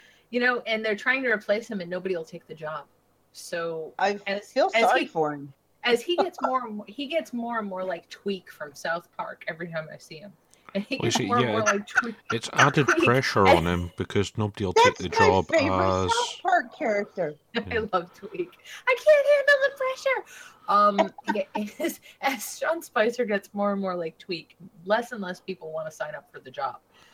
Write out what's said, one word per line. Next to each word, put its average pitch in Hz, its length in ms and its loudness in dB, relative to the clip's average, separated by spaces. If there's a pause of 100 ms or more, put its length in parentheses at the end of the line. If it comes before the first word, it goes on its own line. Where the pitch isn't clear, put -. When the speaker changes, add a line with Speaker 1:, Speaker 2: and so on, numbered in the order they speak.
(300)
Speaker 1:
You 240 120 0
know, 247 240 2
and 220 180 -2
they're 214 120 0
trying 262 280 0
to 247 60 2
replace 214 400 0
him, 202 120 -6
and 170 80 -8
nobody 180 260 -4
will 160 100 -4
take - 220 -16
the 160 80 -16
job. 151 300 -10 (460)
So 165 640 -8
Speaker 2:
I 202 300 0
Speaker 1:
as, 202 240 -6
Speaker 2:
feel 330 240 2
Speaker 1:
as 226 60 4
Speaker 2:
sorry 226 200 4
Speaker 1:
he, 254 60 -4
Speaker 2:
for 151 260 0
him. 143 200 -14 (300)
Speaker 1:
as 240 180 2
he 349 160 -2
gets 349 240 -2
more 254 240 0
and 214 120 -10
more, 208 100 -12
he 262 200 -10
gets 311 260 -4
more 233 260 -4
and 208 80 -4
more 185 160 -6
like 175 260 -6
Tweak - 420 -8
from 147 240 -14
South 175 400 -6
Park 165 320 -12
every 165 220 -8
time 160 240 -8
I 156 40 -18
see - 200 -18
him. 202 160 -18 (420)
And 202 80 -2
he 269 140 -6
Speaker 3:
Well, - 80 -2
you 117 60 0
Speaker 1:
gets - 40 2
Speaker 3:
see, 123 120 0
Speaker 1:
more 101 100 2
and - 80 4
Speaker 3:
yeah, 107 60 0
Speaker 1:
more 110 100 0
Speaker 3:
it, 107 40 0
Speaker 1:
like - 220 0
Tweak. - 280 -2 (180)
Speaker 3:
it's 113 180 -4
added 143 360 4
Speaker 1:
Tweak. - 180 2
Speaker 3:
pressure 120 420 4
on 85 180 8
him 87 300 0
because - 420 -2
nobody 107 280 -2
will 92 80 -2
take 466 240 6
Speaker 2:
That's - 40 -10
Speaker 3:
the 90 80 -4
Speaker 2:
my - 180 4
Speaker 3:
job 92 200 4
Speaker 2:
favorite 92 580 2
Speaker 3:
as 90 60 2
Speaker 2:
South - 300 -2
Park 339 360 0
character. 202 580 -4 (100)
Speaker 1:
<laughs> - 100 -10
I 214 160 -4
Speaker 3:
Yeah. 220 220 -2
Speaker 1:
love 175 200 -2
Tweak. - 380 -8 (340)
"I 508 100 2 (100)
can't 571 220 8 (100)
handle 554 260 6
the 554 140 0
pressure." 523 480 -2 (420)
Um, 202 460 4 (100)
Speaker 3:
<laughs> 208 120 -2
Speaker 1:
yeah, 208 500 -6
as, - 160 -6 (180)
as 247 400 -4
Sean 330 220 -2
Spicer 233 420 0
gets 202 300 -4
more 202 180 0
and 196 80 -4
more 185 160 -4
like 165 220 -8
Tweak, - 400 -12 (280)
less 233 280 0
and 214 80 -8
less 180 180 -8
people 165 320 -10
wanna 156 200 -6
sign 151 240 -10
up - 180 -16
for 143 80 -18
the 131 100 -20
job. 135 280 -6 (340)